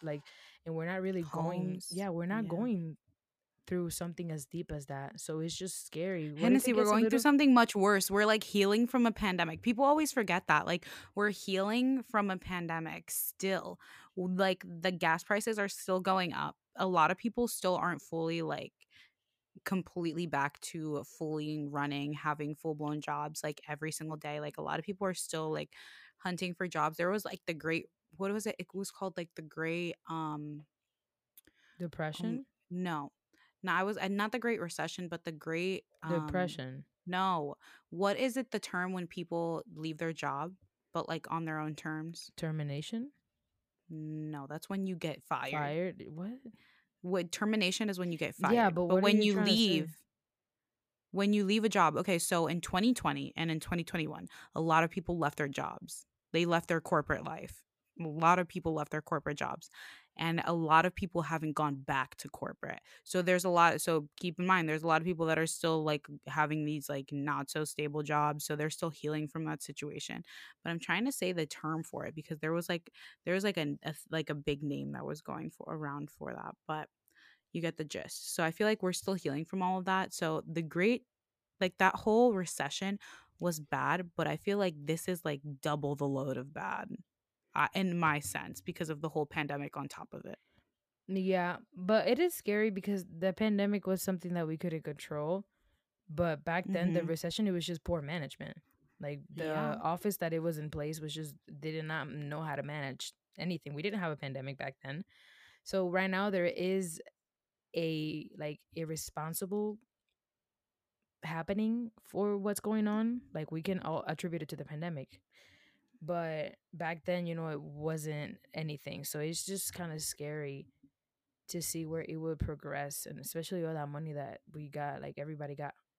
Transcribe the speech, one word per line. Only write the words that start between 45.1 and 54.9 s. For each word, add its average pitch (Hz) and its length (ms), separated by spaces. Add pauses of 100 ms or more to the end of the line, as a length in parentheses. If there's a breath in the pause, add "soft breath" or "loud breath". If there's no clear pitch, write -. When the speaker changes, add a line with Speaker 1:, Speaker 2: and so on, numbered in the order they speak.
Speaker 2:
fired. 131 280
Speaker 1:
Fired? 156 580
What? 190 300 (640 soft breath)
Speaker 2:
What, 180 300
termination 214 580
is 180 80
when 180 140
you 156 60
get 147 200
Speaker 1:
Yeah, 214 320
Speaker 2:
fired. - 0
Speaker 1:
but 175 160
Speaker 2:
But 185 100
Speaker 1:
what 190 80
are 202 40
Speaker 2:
when 208 80
Speaker 1:
you 214 100
Speaker 2:
you - 0
Speaker 1:
trying 190 240
to 214 60
say? 180 280
Speaker 2:
leave, - 200 (1080)
when 202 200
you 208 120
leave 214 200
a 226 40
job, 165 280
okay, 180 220
so 170 300
in 165 120
twenty 220 340
twenty 143 420
and 165 140
in 156 100
twenty 170 240
twenty-one, 156 440 (260 loud breath)
a - 60
lot 165 240
of 165 60